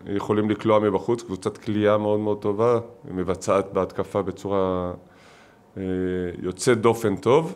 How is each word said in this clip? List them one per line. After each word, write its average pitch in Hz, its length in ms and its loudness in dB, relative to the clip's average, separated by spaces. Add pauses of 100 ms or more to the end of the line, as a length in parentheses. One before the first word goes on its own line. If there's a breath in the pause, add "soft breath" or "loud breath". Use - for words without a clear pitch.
יכולים 104 440 0
לקלוע 107 280 4
מבחוץ, 104 440 2
קבוצת - 360 -6
קליעה 104 400 2
מאוד 104 220 0
מאוד 104 220 -2
טובה, 110 360 2 (300)
היא 87 60 -10
מבצעת 92 580 0
בהתקפה 95 500 -2
בצורה, 92 680 -2 (840 loud breath)
אה, 95 60 -8 (600)
יוצאת 110 380 0
דופן 107 360 2
טוב, 160 400 2